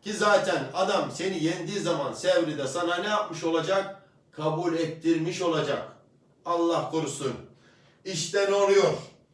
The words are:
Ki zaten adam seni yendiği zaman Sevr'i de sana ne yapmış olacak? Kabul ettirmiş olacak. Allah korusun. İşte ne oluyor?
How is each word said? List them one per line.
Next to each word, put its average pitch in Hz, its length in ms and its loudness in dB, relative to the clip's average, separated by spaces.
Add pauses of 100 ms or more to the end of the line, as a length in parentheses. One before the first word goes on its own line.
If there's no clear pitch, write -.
Ki 214 100 -8
zaten 185 520 4 (100)
adam 180 400 0
seni 170 300 -2
yendiği 170 340 -2
zaman 170 340 -2
Sevr'i 170 460 2
de 139 80 -2
sana 170 300 -2
ne 202 100 -4
yapmış 208 380 -2
olacak? 165 580 0 (300)
Kabul 160 420 -2
ettirmiş 160 680 -2
olacak. 160 400 0 (640)
Allah 170 460 0
korusun. 143 420 -4 (720)
İşte 190 460 -2
ne 196 40 2
oluyor? 196 380 6 (420)